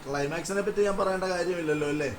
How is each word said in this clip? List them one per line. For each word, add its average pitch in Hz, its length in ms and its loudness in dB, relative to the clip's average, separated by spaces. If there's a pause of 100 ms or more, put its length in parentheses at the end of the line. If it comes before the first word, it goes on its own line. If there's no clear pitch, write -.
ക്ലൈമാക്സിനെ 151 640 -2
പറ്റി 202 200 2
ഞാൻ 196 120 0
പറയേണ്ട 190 340 2
കാര്യമില്ലല്ലോ 170 600 0
അല്ലേ? 151 260 0